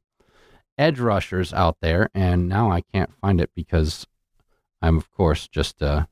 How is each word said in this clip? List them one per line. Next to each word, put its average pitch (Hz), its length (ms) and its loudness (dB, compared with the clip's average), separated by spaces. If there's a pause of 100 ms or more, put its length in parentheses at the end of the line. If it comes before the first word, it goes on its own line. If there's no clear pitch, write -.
(760)
edge 143 220 0
rushers 95 540 -2
out 85 280 0
there, 85 320 2
and 90 340 0
now 101 240 0
I 87 100 0
can't - 380 -4
find 95 220 0
it - 140 -2
because 78 520 -2 (760)
I'm, 82 160 2
of - 140 -6
course, 80 360 0
just, - 340 -6
uh, 76 300 0